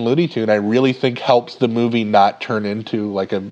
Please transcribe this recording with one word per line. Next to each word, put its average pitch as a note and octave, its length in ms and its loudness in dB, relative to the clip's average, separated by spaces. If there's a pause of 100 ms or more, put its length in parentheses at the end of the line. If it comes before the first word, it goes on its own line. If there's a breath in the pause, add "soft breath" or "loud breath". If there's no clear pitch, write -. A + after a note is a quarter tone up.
Looney D3 220 2
Tune, A2 220 -4
I G#2+ 60 4
really A#2+ 400 2
think B2 240 -2
helps A#2+ 380 0
the B2 120 0
movie A#2 360 0
not G#2 360 2
turn G#2+ 240 -4
into, G#2 480 -4
like, F#2+ 220 -4
a, F#2+ 180 -4